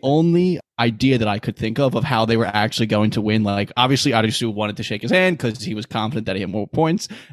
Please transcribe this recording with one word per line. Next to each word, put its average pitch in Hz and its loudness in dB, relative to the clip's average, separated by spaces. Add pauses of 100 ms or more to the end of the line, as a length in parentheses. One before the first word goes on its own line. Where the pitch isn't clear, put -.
only 170 2 (220)
idea 120 2
that 107 2
I 104 -2
could - -6
think 110 -4
of, 135 2
of - 0
how 117 2
they 113 2
were 113 2
actually 107 0
going 107 2
to 110 -2
win, 107 2
like, 101 -2
obviously 131 2
Arisu 110 0
wanted 104 -4
to 113 -10
shake 104 -6
his 113 -6
hand 180 2
'cause 110 -4
he 110 -6
was 107 -6
confident 110 -4
that 95 -4
he 98 -4
had 95 -6
more 101 -4
points. 160 0 (260)